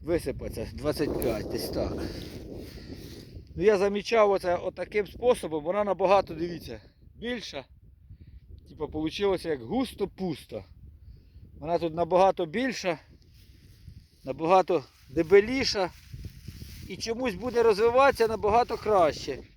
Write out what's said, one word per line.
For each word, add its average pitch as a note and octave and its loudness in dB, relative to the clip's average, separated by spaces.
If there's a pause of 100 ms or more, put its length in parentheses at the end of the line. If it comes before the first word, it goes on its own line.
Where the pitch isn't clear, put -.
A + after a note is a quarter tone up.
Висипаться A#2+ -4
двадцять C#3 -2
п'ять, A2 -2
десь - -6
так. - -4 (1600)
Ну, D#3+ -4
я G#3 6
замічав G3+ 2
оце F3+ 0
отаким F#3 -6
способом, F3 0
вона G3 -2
набагато, F#3+ 2
дивіться, D#3 -8 (340)
більша. F#3+ -10 (1040)
Типа, D3 -8
получилося D#3+ -2
як C#3+ -2
густо-пусто. F3 -6 (960)
Вона E3 -2
тут D#3+ -4
набагато F3+ 4
більша, F#3 -4 (1300)
набагато D#3+ 2 (240)
дебеліша G3 4 (1000)
і G3 -12
чомусь A3+ -4
буде A#3 0
розвиватися A3+ 6
набагато A3 2
краще. D#3+ 2 (180)